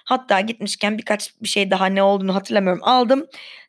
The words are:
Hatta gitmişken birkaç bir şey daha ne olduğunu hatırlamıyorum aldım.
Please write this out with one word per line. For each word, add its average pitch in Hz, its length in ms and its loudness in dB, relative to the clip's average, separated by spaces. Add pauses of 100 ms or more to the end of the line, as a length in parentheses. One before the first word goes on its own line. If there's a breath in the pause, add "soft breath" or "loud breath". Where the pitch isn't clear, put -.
Hatta 247 360 0
gitmişken 208 560 -4
birkaç - 440 -6
bir 214 60 -8
şey 196 240 -2
daha 190 140 2
ne 190 180 2
olduğunu 196 320 2
hatırlamıyorum 196 480 0
aldım. 254 420 2 (440 loud breath)